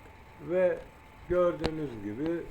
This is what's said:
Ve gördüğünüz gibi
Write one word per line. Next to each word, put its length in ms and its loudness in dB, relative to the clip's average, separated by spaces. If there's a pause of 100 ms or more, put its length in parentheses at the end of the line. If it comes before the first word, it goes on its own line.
(500)
Ve 280 4 (520)
gördüğünüz 760 0
gibi 480 -4